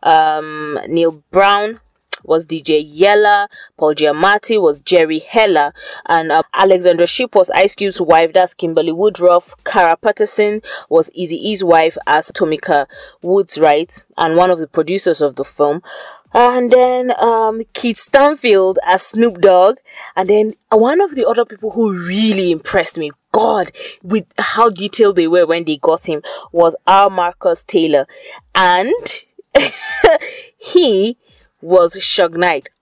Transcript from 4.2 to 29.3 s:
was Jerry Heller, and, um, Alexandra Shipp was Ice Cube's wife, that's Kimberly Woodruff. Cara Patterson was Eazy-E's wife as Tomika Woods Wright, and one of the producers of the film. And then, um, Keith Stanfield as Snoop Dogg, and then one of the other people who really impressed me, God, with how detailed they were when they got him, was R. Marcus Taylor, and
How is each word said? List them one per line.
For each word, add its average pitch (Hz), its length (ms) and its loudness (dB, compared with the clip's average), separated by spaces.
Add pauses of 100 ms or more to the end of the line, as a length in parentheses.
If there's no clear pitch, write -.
was 147 220 0
Jerry 160 380 0
Heller, 170 520 0 (320)
and, 165 260 0
um, 156 220 2
Alexandra 180 540 2
Shipp - 280 -4
was 185 180 4
Ice 190 220 0
Cube's 196 240 -6
wife, 165 360 2
that's 185 180 2
Kimberly 165 400 -2
Woodruff. 180 600 0 (100)
Cara 175 320 2
Patterson 208 640 -2 (300)
was 160 180 2 (100)
Eazy-E's 185 460 -6
wife 165 320 2 (100)
as - 260 0
Tomika 156 540 -2 (360)
Woods 185 360 -2
Wright, 151 460 0 (140)
and 165 180 0
one 180 140 4
of 175 80 0
the 160 80 -8
producers 165 560 -4
of 143 140 -2
the 139 80 -6
film. 160 360 -2 (540)
And 247 360 2
then, 254 480 2
um, 226 440 0 (100)
Keith - 260 -6
Stanfield 240 840 2
as 214 180 0
Snoop 220 380 -2
Dogg, 185 380 4 (360)
and 185 140 -4
then 214 260 0 (160)
one 240 300 2
of 359 140 -2
the 262 120 -2
other 233 200 -2
people 214 240 -12
who 214 260 -2
really 190 540 -2
impressed 165 480 -4
me, 151 140 -8 (200)
God, 226 380 0 (320)
with 190 240 -4 (100)
how - 320 0
detailed 202 480 0
they 170 120 2
were 175 180 2
when 165 180 -2
they 156 120 -4
got 156 300 -2
him, 151 160 -6 (280)
was 165 240 0 (120)
R. 196 220 4
Marcus 175 540 -4
Taylor, 156 440 0 (480)
and 185 380 0 (640)